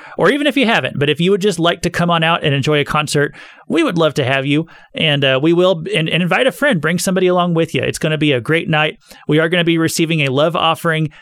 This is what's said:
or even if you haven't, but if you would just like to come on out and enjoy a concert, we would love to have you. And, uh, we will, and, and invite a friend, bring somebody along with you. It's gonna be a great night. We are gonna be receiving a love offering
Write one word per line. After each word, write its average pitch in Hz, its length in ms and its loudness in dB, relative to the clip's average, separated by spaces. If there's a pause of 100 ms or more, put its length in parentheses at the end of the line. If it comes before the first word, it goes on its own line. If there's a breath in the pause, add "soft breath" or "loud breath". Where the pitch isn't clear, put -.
(180 loud breath)
or 170 140 4
even 294 160 0
if 277 100 0
you 262 80 2
haven't, 175 320 -2
but 143 140 0
if 151 100 -2
you 175 80 2
would 196 120 2
just 190 180 0
like 170 240 0
to 175 80 -2
come 175 180 -2
on 170 140 0
out 165 200 0
and 143 120 0
enjoy 147 260 0
a 139 40 -2
concert, 151 500 -2 (320 loud breath)
we 330 160 0
would 180 160 0
love 151 160 2
to 143 100 -2
have 135 220 -2
you. 147 180 0 (300 loud breath)
And, 143 280 0
uh, 135 200 2
we 170 100 4
will, 180 300 2 (100)
and, 165 160 -2
and 165 140 0
invite 190 240 0
a 262 40 0
friend, 269 300 0
bring 160 160 0
somebody 185 300 0
along 180 260 2
with 160 220 0
you. 123 80 -2
It's 127 160 -4
gonna 156 180 -2
be 147 140 0
a 127 100 0
great 156 260 -2
night. 156 300 -2 (300 loud breath)
We 151 100 2
are 160 100 2
gonna 175 160 0
be 165 140 2
receiving 160 440 0
a 139 100 0
love 151 240 2
offering 160 540 -2 (120 loud breath)